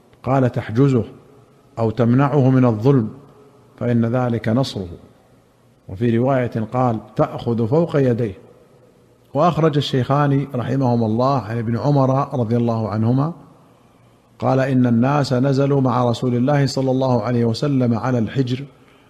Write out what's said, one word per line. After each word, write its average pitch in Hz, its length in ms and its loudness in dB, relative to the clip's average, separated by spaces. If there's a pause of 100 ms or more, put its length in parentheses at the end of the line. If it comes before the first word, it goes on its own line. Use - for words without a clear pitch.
(240)
قال: 127 280 2
"تحجزه 120 520 0 (760)
أو 113 100 0
تمنعه 127 600 2
من 127 160 4
الظلم، 117 440 2 (680)
فإن 120 280 0
ذلك 117 440 -2
نصره". 110 380 -2 (1000)
وفي 113 280 0
رواية 127 340 0 (220)
قال: 123 260 0 (160)
"تأخذ 120 520 -2
فوق 165 280 0
يديه". 120 380 0 (1000)
وأخرج 156 440 2
الشيخان 139 800 0
رحمهما 120 500 0
الله 123 360 0
عن 110 160 -6
ابن 117 200 -4
عمر 135 600 0
رضي 117 180 0
الله 113 320 0
عنهما 127 440 0 (1080)
قال: 131 200 0
"إن 131 260 2
الناس 127 480 2
نزلوا 139 480 2
مع 123 280 0
رسول 123 260 -2
الله 139 300 2
صلى 131 260 -2
الله 127 300 0
عليه 117 240 0
وسلم 123 480 0
على 120 260 -2
الحجر 127 460 -2 (440)